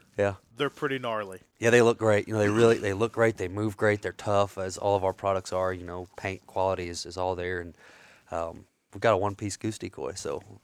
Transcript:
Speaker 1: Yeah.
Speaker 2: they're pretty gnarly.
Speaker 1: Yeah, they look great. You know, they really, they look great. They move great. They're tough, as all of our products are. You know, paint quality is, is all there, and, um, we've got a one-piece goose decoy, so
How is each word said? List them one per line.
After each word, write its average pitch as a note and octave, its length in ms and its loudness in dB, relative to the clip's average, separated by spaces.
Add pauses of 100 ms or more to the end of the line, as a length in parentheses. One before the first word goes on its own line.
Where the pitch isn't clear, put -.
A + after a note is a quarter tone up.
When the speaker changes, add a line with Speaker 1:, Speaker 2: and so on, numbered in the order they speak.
(160)
Speaker 1:
Yeah. G2+ 200 2 (200)
Speaker 2:
they're C#3 140 -2
pretty C3+ 280 -4
gnarly. G#2+ 420 -6 (180)
Speaker 1:
Yeah, A2+ 100 2
they A#2 140 8
look A#2 160 4
great. G#2+ 280 2
You G#2+ 60 -8
know, G#2+ 80 2
they G#2 80 4
really, A2+ 300 6
they G2+ 160 -2
look G#2+ 180 -2
great. A2+ 240 2
They F#2 120 -6
move G#2 280 -4
great. G#2 240 2
They're F2+ 120 -6
tough, G2+ 440 0
as F#2+ 220 -8
all G2+ 180 2
of F#2 80 -2
our F#2+ 80 2
products F#2+ 400 -4
are. F#2 220 0
You F2+ 100 -10
know, F2+ 320 -12
paint F#2+ 300 -8
quality F#2 420 -2
is, E2+ 160 -10
is F2 140 -12
all F#2 160 -2
there, F2+ 260 -4
and, E2+ 140 -12 (560)
um, E2 340 -8 (300)
we've G2 80 -14
got A2+ 100 4
a G2 60 4
one-piece G2+ 400 -4
goose G#2+ 180 -8
decoy, C#2+ 380 -10
so - 260 -8 (240)